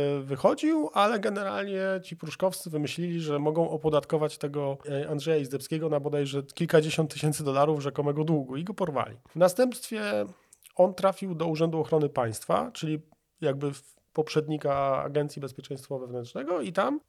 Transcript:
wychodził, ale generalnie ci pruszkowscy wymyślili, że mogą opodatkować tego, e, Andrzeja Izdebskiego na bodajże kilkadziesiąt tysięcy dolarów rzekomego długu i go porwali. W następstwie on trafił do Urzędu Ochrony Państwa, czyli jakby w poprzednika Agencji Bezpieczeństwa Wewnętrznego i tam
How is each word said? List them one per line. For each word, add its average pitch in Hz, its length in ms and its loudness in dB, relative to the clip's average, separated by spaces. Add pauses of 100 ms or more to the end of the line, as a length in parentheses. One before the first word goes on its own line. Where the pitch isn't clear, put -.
(220)
wychodził, 285 720 2
ale 208 260 4
generalnie 202 640 -2 (220)
ci 165 140 -12
pruszkowscy 170 520 -4
wymyślili, 165 520 -2
że 147 180 0
mogą 156 300 2
opodatkować 151 680 0
tego, 143 400 -4 (120)
e, 143 200 -4
Andrzeja 156 280 2
Izdebskiego 143 520 -2
na 147 100 2
bodajże 143 440 -2
kilkadziesiąt 160 680 2
tysięcy 151 300 -2
dolarów 143 380 4
rzekomego 143 420 0
długu 139 340 0
i 165 60 -4
go 202 100 -6
porwali. 123 420 -2 (140)
W - 60 -12
następstwie 214 640 2 (760)
on 185 180 6
trafił 190 420 0
do 160 120 -2
Urzędu 160 320 2
Ochrony 151 300 2
Państwa, 147 640 0
czyli 156 280 -4 (400)
jakby 139 320 -2
w - 260 -20 (140)
poprzednika 143 920 0
Agencji 147 380 -2
Bezpieczeństwa 135 560 -10
Wewnętrznego 127 640 -6
i 190 120 -6
tam 269 360 0